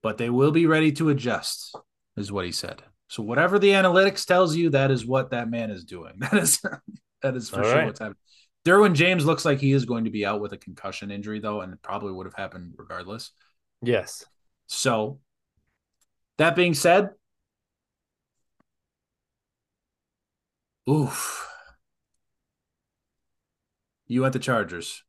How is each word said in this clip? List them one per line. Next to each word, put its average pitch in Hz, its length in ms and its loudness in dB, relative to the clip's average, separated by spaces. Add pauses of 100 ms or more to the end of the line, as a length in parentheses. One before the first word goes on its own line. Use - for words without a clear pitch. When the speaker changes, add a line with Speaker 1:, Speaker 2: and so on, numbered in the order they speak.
Speaker 1:
but 107 160 -4
they 120 120 -4
will 131 220 4
be 165 160 4
ready 156 260 4
to 156 160 0
adjust, - 640 -4 (420)
is 101 140 -8
what 98 140 -4
he 87 60 -8
said. - 320 -10 (240)
So - 160 -10
whatever 156 340 2
the 202 120 6
analytics 190 560 4
tells 180 300 4
you, 165 160 2
that 135 200 2
is 120 140 0
what 127 260 -2
that 120 180 -6
man 113 220 -6
is 92 140 -12
doing. 85 300 -16
<laughs> 95 40 -20
That 135 160 -4
is, 165 260 2 (600)
that 135 140 -2
is 117 140 -10
for - 100 -8
Speaker 2:
All 104 40 0
Speaker 1:
sure 117 120 4
Speaker 2:
right. 156 100 2
Speaker 1:
what's 139 140 -8
happening. 107 180 -12 (480)
Derwin 190 300 6
James 165 300 4
looks - 200 0
like 143 140 2
he 139 140 2
is 135 120 2
going 113 200 -4
to 110 60 -2
be 104 140 -4
out 104 160 -2
with 98 120 -8
a 98 40 -16
concussion 98 540 -14
injury, 104 280 -10
though, 104 220 -8
and 92 100 -12
it 92 120 -20
probably 101 280 -8
would 92 140 -12
have 98 80 -18
happened 92 440 -14
regardless. 90 540 -14 (520)
Speaker 2:
Yes. 117 420 -2 (400)
Speaker 1:
So, 110 540 -4 (1200)
that 160 160 2
being 175 180 2
said, 180 380 4 (3750)
oof. - 580 -2 (2500)
You 123 140 0
went 131 120 2
the 127 60 -4
Chargers. 95 680 -4